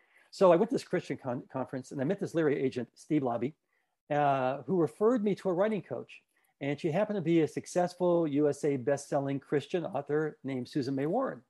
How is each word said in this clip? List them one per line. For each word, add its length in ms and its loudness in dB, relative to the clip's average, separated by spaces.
so 200 6
I 40 8
went 160 4
to 40 0
this 80 -2
Christian 340 -4
con-, 340 -6
conference, 400 -8
and 100 -6
I 20 0
met 160 0
this 160 -6
literary 260 2
agent, 340 -2
Steve 280 -2
Lobby, 320 -2
uh, 540 0
who 160 0
referred 420 2
me 120 0
to 140 -4
a 40 0
writing 280 0
coach. 400 -12
And 160 -2
she 140 -2
happened 240 0
to 60 -2
be 200 4
a 60 4
successful 800 0
U 220 2
S 160 -2
A 100 2
best-selling 640 -2
Christian 460 -2
author 580 -4
named 240 -6
Susan 260 -4
May 120 -2
Warren. 440 -4